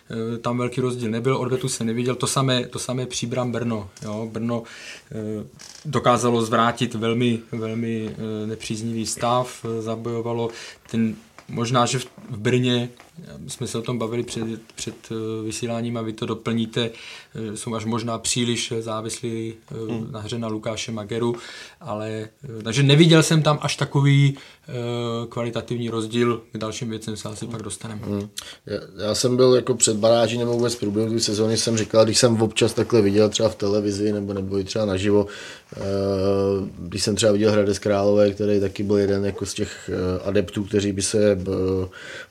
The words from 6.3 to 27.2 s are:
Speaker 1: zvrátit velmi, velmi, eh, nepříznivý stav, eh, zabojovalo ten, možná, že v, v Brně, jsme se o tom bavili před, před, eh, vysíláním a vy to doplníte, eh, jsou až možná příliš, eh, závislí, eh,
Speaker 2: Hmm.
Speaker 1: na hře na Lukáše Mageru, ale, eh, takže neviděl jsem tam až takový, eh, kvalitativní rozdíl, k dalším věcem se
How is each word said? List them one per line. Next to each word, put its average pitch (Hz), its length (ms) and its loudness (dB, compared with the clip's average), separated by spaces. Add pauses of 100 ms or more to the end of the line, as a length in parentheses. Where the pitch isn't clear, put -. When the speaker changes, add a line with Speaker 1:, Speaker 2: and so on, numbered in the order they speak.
Speaker 1:
zvrátit 113 540 2
velmi, 113 440 2 (120)
velmi, 113 580 -4 (340)
eh, 107 40 -4
nepříznivý 110 580 -4
stav, 123 600 -2
eh, 113 160 -4
zabojovalo 117 680 -4 (420)
ten, 110 240 0 (320)
možná, 120 380 2
že 131 140 0
v, - 80 -10 (220)
v 120 80 -10
Brně, 123 520 2 (580)
jsme 123 200 -8
se 120 100 -6
o 113 40 -4
tom 120 160 -4
bavili 117 260 -2
před, 113 200 -6 (320)
před, - 200 -10 (160)
eh, 110 340 -6
vysíláním 117 520 -4
a 113 40 -4
vy 110 120 -6
to 110 120 -8
doplníte, 113 640 -2 (460)
eh, 107 220 -8
jsou 113 180 -6
až 107 100 -4
možná 113 320 -2
příliš, 117 540 -2
eh, 113 100 -4
závislí, 113 720 -6 (180)
eh, 113 200 -8
Speaker 2:
Hmm. 113 200 -4
Speaker 1:
na 110 80 -10
hře 104 200 -6
na 113 80 -4
Lukáše 110 440 -6
Mageru, 113 440 -2 (460)
ale, 107 280 -6 (500)
eh, 107 40 -10
takže 113 200 0
neviděl 156 400 8
jsem 160 180 4
tam 147 200 2
až 147 140 -2
takový, 139 640 4 (320)
eh, - 20 -14 (580)
kvalitativní 117 600 -4
rozdíl, 113 520 0 (100)
k 113 60 -8
dalším 110 320 -6
věcem 110 280 -6
se 107 120 -8